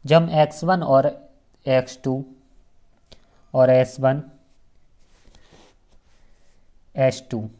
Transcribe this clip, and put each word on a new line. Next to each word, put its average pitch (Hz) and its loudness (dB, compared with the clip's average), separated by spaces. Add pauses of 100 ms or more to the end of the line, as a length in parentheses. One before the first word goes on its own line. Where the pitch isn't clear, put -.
जब 143 2
हम 165 2
एक्स 151 0
वन 180 0
और 135 2 (600)
एक्स 131 -2
टू 135 -6 (1300)
और 131 4
एस 127 2
वन, 135 -2 (2750)
एस 131 0
टू 110 -6 (120)